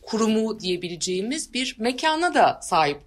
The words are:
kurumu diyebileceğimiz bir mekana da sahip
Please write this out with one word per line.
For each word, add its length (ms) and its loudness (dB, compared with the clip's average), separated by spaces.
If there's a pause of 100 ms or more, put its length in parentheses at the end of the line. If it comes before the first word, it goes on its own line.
kurumu 580 0
diyebileceğimiz 920 -4
bir 240 -4
mekana 560 0
da 280 4
sahip 440 2